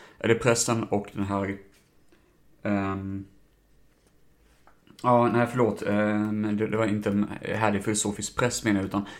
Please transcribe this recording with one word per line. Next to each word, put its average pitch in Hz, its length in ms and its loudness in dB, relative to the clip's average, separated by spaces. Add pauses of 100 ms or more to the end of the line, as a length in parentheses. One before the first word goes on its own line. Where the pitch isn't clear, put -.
(200)
eller 110 160 4
prästen 117 480 2
och 104 300 -4
den 101 100 -4
här, 98 340 -4 (1080)
ehm, 98 600 -4 (1800)
ja, 120 300 6
nej, 120 180 4
förlåt. 113 300 2
Ehm, 107 760 0
det, 107 100 0
det 107 100 -2
var 113 80 2
inte 107 240 0
en 101 180 2 (140)
härlig 104 420 0
filosofisk 104 540 -4
präst, 123 260 0
menar 104 160 4
jag, 98 60 -2
utan 101 200 -2 (140)